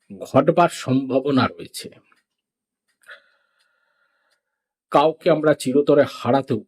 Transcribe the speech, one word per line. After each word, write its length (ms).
ঘটবার 500
সম্ভাবনা 800
রয়েছে। 420
কাউকে 400
আমরা 240
চিরতরে 540
হারাতেও 600